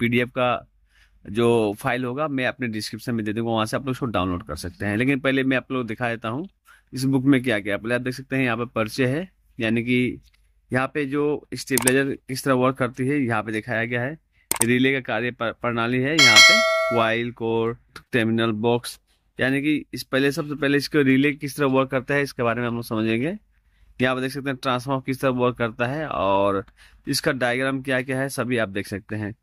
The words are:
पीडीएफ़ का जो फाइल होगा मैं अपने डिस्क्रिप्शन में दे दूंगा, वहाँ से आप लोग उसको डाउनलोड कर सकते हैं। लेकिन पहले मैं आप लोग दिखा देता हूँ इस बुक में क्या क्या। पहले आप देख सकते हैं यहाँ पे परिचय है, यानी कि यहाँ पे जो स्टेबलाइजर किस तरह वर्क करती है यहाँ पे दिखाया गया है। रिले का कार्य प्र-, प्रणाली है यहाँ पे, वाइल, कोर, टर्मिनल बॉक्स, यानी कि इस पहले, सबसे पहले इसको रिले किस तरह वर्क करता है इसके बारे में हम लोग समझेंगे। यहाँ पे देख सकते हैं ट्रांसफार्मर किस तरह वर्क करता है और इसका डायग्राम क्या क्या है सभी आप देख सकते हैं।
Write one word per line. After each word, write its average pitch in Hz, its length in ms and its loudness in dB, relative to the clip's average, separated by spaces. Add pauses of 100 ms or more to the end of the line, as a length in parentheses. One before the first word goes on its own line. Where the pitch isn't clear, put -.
पीडीएफ़ 120 280 2
का 123 400 -2 (600)
जो 110 500 4
फाइल 127 260 -2
होगा 135 240 -4
मैं 131 180 -2
अपने 120 220 -4
डिस्क्रिप्शन 110 460 -6
में 113 100 -2
दे 107 80 -2
दूंगा, 117 180 -2
वहाँ 110 160 2
से 135 100 -4
आप 135 60 -2
लोग 131 80 -6
उसको 127 160 -4
डाउनलोड 92 360 0
कर 76 140 -10
सकते 90 300 -8
हैं। 104 100 0
लेकिन 127 240 0
पहले 135 220 0
मैं 131 140 2
आप 123 160 -4
लोग 127 140 -2
दिखा 117 220 -4
देता 113 200 -6
हूँ 151 200 -6 (440)
इस 131 120 -6
बुक 135 200 2
में 135 180 6
क्या 113 180 2
क्या। 101 160 -2
पहले 110 180 -2
आप 123 60 0
देख 123 140 -4
सकते 135 220 -6
हैं 135 80 2
यहाँ 117 120 0
पे 120 80 -2
परिचय 117 420 -2
है, 156 260 -2 (280)
यानी 113 220 2
कि 123 380 0 (520)
यहाँ 131 220 0
पे 147 120 -2
जो 147 480 -2
स्टेबलाइजर 131 600 0
किस - 300 -10
तरह 135 100 2
वर्क 127 220 0
करती 131 300 -4
है 147 140 0
यहाँ 113 220 0
पे 110 100 -8
दिखाया 113 320 -4
गया 120 180 -4
है। 147 160 -6 (460)
रिले 127 280 4
का 135 80 0
कार्य 120 300 -4
प्र-, 117 220 -4
प्रणाली 120 460 0
है 139 180 0
यहाँ - 220 6
पे, - 580 4
वाइल, 117 360 0
कोर, 113 460 -2 (340)
टर्मिनल 113 400 2
बॉक्स, 117 480 0 (400)
यानी 135 220 0
कि 147 220 0 (100)
इस 123 80 -8
पहले, 135 300 2
सबसे 147 220 -4
पहले 143 240 2
इसको 143 240 0
रिले 135 300 4
किस 139 240 -8
तरह 143 100 2
वर्क 131 240 2
करता 135 240 -2
है 143 80 2
इसके 135 200 -4
बारे 117 180 2
में 120 80 -2
हम 117 60 -2
लोग 117 100 -6
समझेंगे। 113 540 -2 (640)
यहाँ 127 120 2
पे 127 60 -4
देख 131 120 -4
सकते 139 180 -6
हैं 127 120 -4
ट्रांसफार्मर 131 440 -2
किस 131 140 -4
तरह 135 100 2
वर्क 123 260 0
करता 120 300 -2
है 147 220 -4
और 98 560 2 (440)
इसका 139 240 0
डायग्राम 131 500 -2
क्या 131 200 0
क्या 131 180 -4
है 139 80 -2
सभी 123 280 -2
आप 110 120 0
देख 98 180 -6
सकते 104 300 -8
हैं। 107 260 -6